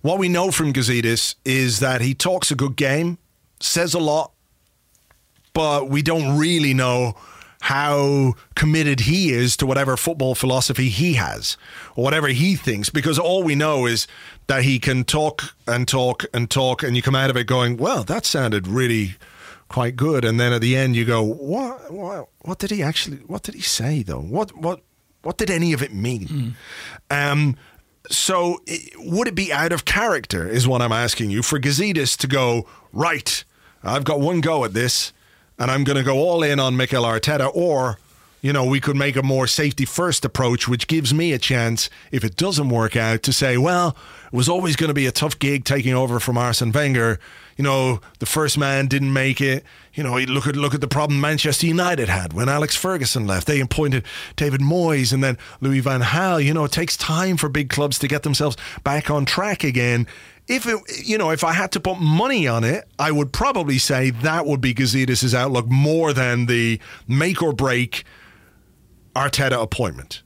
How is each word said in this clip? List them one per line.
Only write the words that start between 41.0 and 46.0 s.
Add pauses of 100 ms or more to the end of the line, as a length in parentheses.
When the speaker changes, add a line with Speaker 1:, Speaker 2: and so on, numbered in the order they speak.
Speaker 1:
me
a
chance, (200)
if
it
doesn't
work
out,
to
say,
"Well, (300)
it
was
always
gonna
be
a
tough
gig
taking
over